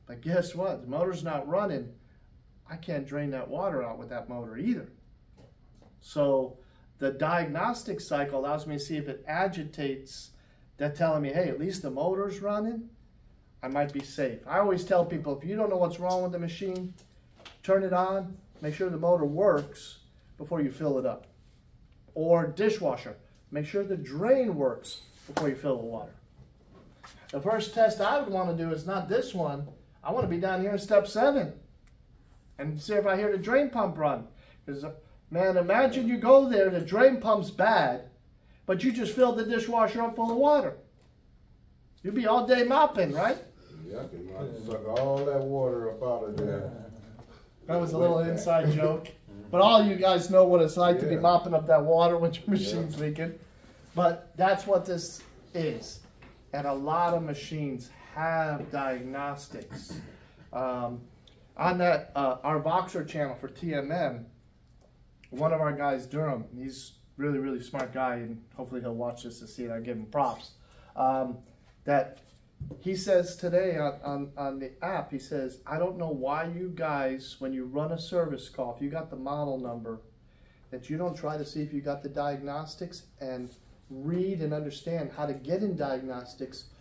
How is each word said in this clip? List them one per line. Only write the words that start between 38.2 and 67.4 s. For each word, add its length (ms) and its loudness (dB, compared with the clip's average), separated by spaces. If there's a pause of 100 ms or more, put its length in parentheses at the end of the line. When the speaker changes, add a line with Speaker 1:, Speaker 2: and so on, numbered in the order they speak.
Speaker 1:
but 180 0
you 80 4
just 220 -2
filled 240 4
the 80 -2
dishwasher 560 0
up 160 -2
full 140 0
of 60 0
water. 380 4 (1300)
You'd 120 -4
be 120 2
all 180 6
day 180 6
mopping, 500 4
right? 240 2 (500)
Speaker 2:
Yeah, 140 -10
I 60 -10
can 260 -14
mop, 140 -8 (180)
suck 340 -2
all 260 2
that 160 2
water 500 0
up 120 -8
out 220 -2
of 120 -6
there. 340 -4 (960)
Speaker 1:
That 120 2
was 140 -2
a 40 -2
little 200 4
Speaker 2:
Like 80 2
that. 80 0
Speaker 1:
inside 380 2
joke. 360 0 (420)
But 120 4
all 220 10
you 120 4
guys 340 4
know 160 10
what 160 8
it's 160 2
like 220 6
to 60 0
be 100 2
Speaker 2:
Yeah. 60 2
Speaker 1:
mopping 320 6
up 140 2
that 160 8
water 340 6
when 160 2
your 120 -10
Speaker 2:
Yeah. 60 0
Speaker 1:
machine's 480 0
leaking. 380 -4 (580)
But 420 2
that's 280 4
what 200 4
this 360 -6 (320)
is. 460 -4 (540)
And 140 -4
a 60 0
lot 400 2
of 100 0
machines 640 -6 (240)
have 580 -2
diagnostics. 1200 -8 (600)
Um, 480 -4 (560)
on 220 2
that, 360 2
uh, 280 0
our 180 0
Voxer 460 -2
channel 280 -4
for 140 -12
T 240 -6
M 180 -2
M, 340 -2 (1040)
one 240 0
of 80 0
our 120 0
guys, 340 -2
Durham, 380 -4 (100)
he's 380 -12 (240)
really, 220 -2
really 220 -4